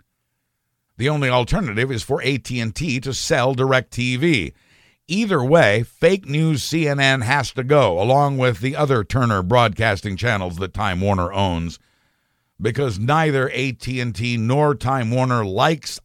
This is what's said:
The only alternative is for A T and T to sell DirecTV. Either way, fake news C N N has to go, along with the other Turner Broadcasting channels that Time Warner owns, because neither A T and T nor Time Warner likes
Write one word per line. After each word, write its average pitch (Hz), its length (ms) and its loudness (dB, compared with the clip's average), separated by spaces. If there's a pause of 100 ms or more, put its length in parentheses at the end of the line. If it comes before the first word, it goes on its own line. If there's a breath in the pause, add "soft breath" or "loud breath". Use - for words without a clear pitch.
(1000)
The 123 100 0
only 147 200 0
alternative 123 640 0
is 113 100 -4
for - 200 -2
A 135 160 0
T 123 220 -6
and 110 140 -4
T 123 260 -4
to 123 140 -8
sell 135 400 0
DirecTV. 127 1000 0 (540 soft breath)
Either 185 380 -2
way, 120 400 4
fake 190 440 0
news 151 340 0
C 160 240 -2
N 143 140 -2
N 135 220 2
has 127 300 0
to 131 120 -6
go, 120 360 4
along 135 380 2
with 127 220 2
the 135 160 -2
other 135 280 2
Turner 117 380 0
Broadcasting 107 720 0
channels 92 400 -4
that 92 180 -6
Time 98 260 -2
Warner 95 320 0
owns, 87 460 -2 (840)
because 117 380 -2
neither 139 520 2
A 131 200 -2
T 127 300 -8
and 123 120 -4
T 120 240 -4
nor 139 380 2
Time 123 380 -2
Warner 123 340 0
likes 131 580 -2